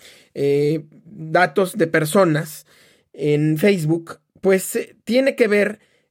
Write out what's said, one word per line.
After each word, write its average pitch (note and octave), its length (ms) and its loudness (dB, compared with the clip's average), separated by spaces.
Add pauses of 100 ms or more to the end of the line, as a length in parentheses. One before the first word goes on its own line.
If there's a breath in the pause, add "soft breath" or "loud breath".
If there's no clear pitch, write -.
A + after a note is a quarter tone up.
(340 soft breath)
eh, D3 500 0 (200)
datos F3 720 -2
de F3+ 120 2
personas D#3 800 0 (460 soft breath)
en D3+ 460 0
Facebook, E3+ 640 0 (200)
pues, F#3+ 360 0
eh, - 260 -8
tiene C4+ 320 0
que A#3 140 2
ver, G#3 320 0 (300)